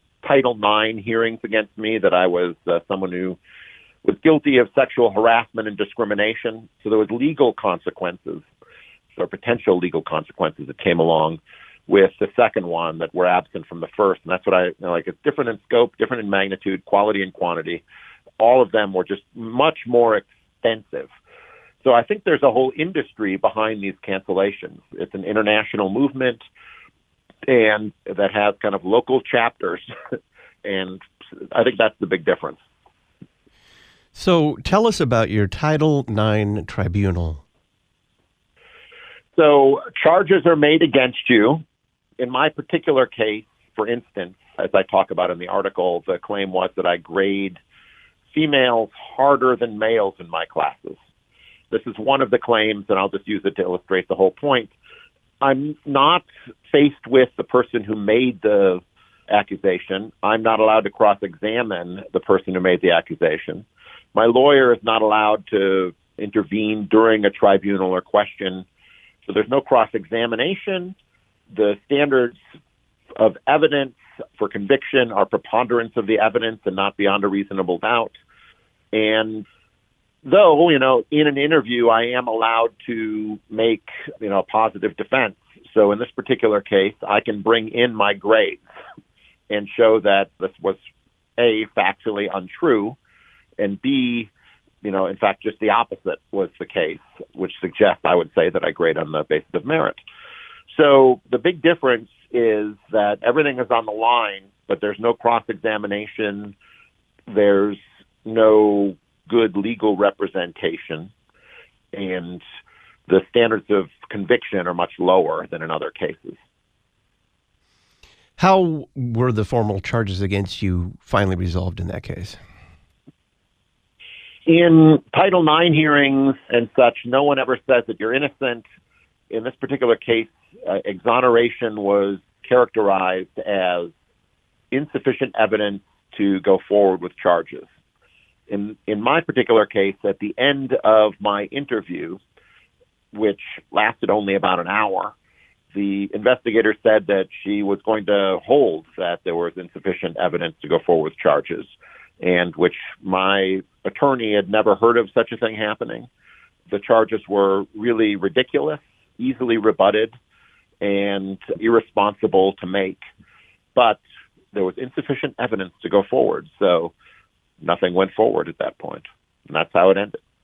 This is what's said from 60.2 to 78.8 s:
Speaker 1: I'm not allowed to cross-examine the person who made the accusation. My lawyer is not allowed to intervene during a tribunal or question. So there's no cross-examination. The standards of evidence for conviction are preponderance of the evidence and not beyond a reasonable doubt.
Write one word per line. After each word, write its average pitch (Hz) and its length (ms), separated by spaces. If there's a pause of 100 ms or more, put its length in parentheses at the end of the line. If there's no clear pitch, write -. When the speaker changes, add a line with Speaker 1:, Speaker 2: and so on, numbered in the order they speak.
Speaker 1:
I'm 110 180
not 110 200
allowed 110 240
to 101 40
cross-examine 98 1200
the 90 80
person 92 320
who 92 80
made 90 200
the 90 100
accusation. 82 720 (480)
My 110 120
lawyer 131 480
is - 100
not 113 180
allowed 107 460
to 95 460 (240)
intervene 107 720
during 110 360
a 101 40
tribunal 98 640
or 92 80
question. 95 640 (640)
So 98 80
there's 107 160
no 135 100
cross-examination. 131 1400 (580)
The 104 200 (120)
standards 135 520 (800)
of 131 180 (100)
evidence 143 500 (420)
for 104 100
conviction 120 640
are 101 140
preponderance 113 720
of 101 100
the 107 120
evidence 110 440
and 95 140
not 98 180
beyond 101 300
a - 20
reasonable 95 520
doubt. 113 340 (800)